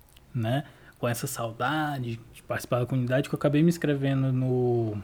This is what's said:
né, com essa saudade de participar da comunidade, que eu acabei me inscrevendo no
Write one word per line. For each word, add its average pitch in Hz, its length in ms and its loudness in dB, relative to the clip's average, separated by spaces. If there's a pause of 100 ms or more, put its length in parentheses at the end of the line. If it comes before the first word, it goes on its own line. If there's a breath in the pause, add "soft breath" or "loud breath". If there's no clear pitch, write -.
(340)
né, 123 300 -2 (340 loud breath)
com 123 100 -4
essa 120 180 -4
saudade 131 920 -4 (120)
de - 100 -20
participar - 380 -2
da 123 60 0
comunidade, 127 420 0
que - 60 -6
eu 143 40 -2
acabei 147 240 4
me 170 80 6
inscrevendo 135 600 2
no 123 720 0